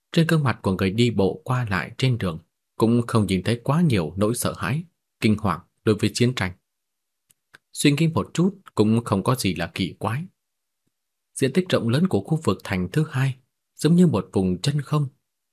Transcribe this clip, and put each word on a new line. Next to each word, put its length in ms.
Trên 140
gương 180
mặt 180
của 100
người 180
đi 200
bộ 340
qua 260
lại 280
trên 200
đường 200
cũng 300
không 200
nhìn 160
thấy 220
quá 160
nhiều 360
nỗi 180
sợ 240
hãi, 260
kinh 180
hoàng 220
đối 100
với 200
chiến 200
tranh. 180
Suy 200
nghĩ 160
một 260
chút 260
cũng 300
không 180
có 120
gì 200
là 200
kỳ 240
quái. 260
Diện 180
tích 160
rộng 200
lớn 200
của 120
khu 240
vực 200
thành 280
thứ 180
hai 260
giống 180
như 120
một 260
vùng 280
chân 200
không, 280